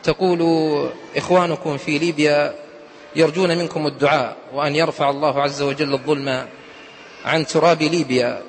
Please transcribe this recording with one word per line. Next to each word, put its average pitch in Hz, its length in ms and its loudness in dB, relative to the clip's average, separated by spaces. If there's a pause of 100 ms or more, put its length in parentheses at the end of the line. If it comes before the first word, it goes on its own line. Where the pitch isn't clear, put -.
تقول: 175 380 0 (760)
"إخوانكم 160 600 0
في 147 200 -2
ليبيا 147 580 2 (600)
يرجون 165 420 2
منكم 160 300 -4
الدعاء 139 500 0 (160)
وأن 143 220 -2
يرفع 156 340 0
الله 139 320 0
عز 143 200 -2
وجل 143 320 0
الظلم 135 540 -2 (760)
عن 147 200 0
تراب 160 360 4
ليبيا 127 680 0